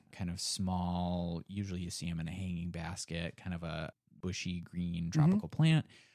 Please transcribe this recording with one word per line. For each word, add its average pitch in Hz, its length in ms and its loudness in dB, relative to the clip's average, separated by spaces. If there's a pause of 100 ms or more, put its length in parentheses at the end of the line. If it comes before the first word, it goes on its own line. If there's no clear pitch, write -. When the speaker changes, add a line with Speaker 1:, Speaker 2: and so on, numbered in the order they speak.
(120)
Speaker 1:
kind 87 180 -4
of 87 100 -6
small. 87 1080 0
Usually 98 320 -4
you 87 100 -4
see - 180 -4
'em 82 120 -2
in 82 80 -2
a 80 40 -4
hanging 90 380 -2
basket, 85 680 -4
kind 90 180 -6
of 85 80 -6
a 80 300 -4 (280)
bushy 90 400 -2
green 87 500 -2
Speaker 2:
Mm-hmm. 156 100 4
Speaker 1:
tropical 175 280 6
plant. 160 380 6 (280)